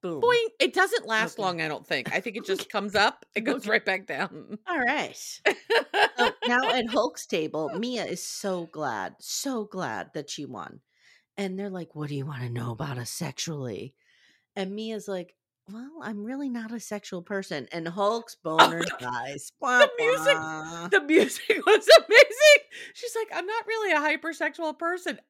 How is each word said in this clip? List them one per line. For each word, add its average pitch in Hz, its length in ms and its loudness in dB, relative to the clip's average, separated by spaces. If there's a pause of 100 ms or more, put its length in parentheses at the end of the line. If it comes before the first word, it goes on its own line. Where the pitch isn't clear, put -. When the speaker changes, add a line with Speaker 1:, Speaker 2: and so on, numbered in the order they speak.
Speaker 1:
Boom. 160 200 -4
Speaker 2:
boing! 480 240 4 (140)
It 262 140 2
doesn't 392 340 0
last 220 280 0
Speaker 1:
Okay. 220 80 -6
Speaker 2:
long, 180 180 0
I 156 60 -2
don't 151 180 -6
think. 135 280 -2
I 170 60 2
think 196 180 -6
it 247 80 -10
just 190 160 -2
Speaker 1:
<laughs> - 20 -6
Okay. - 60 -12
Speaker 2:
comes 202 260 -4
up 214 300 2 (100)
and 220 100 -4
goes 277 160 0
Speaker 1:
Okay. 208 100 -4
Speaker 2:
right 220 140 2
back 190 200 -2
down. 156 640 -8
Speaker 1:
All 349 120 -2
right. 247 380 -2 (280)
Speaker 2:
<laughs> 403 100 4 (640)
Speaker 1:
So 494 140 2 (160)
now 247 240 2
at 247 160 0
Hulk's 233 400 -2
table, 156 500 -2
Mia 233 280 -4
is - 180 -6
so 180 420 -6
glad, 123 540 -6
so 247 460 -6
glad 123 500 -8
that 147 160 -8
she 147 140 -10
won. 107 340 -14 (580)
And 190 220 -6
they're 202 100 -6
like, 175 260 -10
"What 151 140 -8
do 143 60 -6
you 135 100 -6
wanna 127 240 -8
know 120 220 -6
about 131 260 -8
us 120 140 -10
sexually?" 135 840 -8 (600)
And 196 200 -6
Mia's 220 320 -8
like, 180 280 -8 (360)
"Well, 269 300 -16
I'm 202 220 -8
really 269 260 -6
not 226 220 -8
a 233 80 -8
sexual 196 420 -10
person." 180 500 -6
And 165 160 -6
Hulk's 208 520 -2
Speaker 2:
<laughs> - 60 -14
Oh, 160 120 -2
Speaker 1:
boner 165 240 6
Speaker 2:
the, - 180 -6
Speaker 1:
dies. 123 600 -8
Speaker 2:
the - 60 -8
Speaker 1:
Wah, 247 220 8 (120)
Speaker 2:
music, 508 360 2
Speaker 1:
wah. 160 540 -8
Speaker 2:
the 285 120 4
music 311 600 2
<laughs> - 60 -4
was 415 200 6 (120)
amazing. 571 600 8 (340)
She's - 200 -8
like, 453 180 -4
"I'm 349 120 -4
not 440 220 -4
really 427 240 -2
a 302 80 4
hypersexual 311 760 -4
person." 339 420 -4 (100)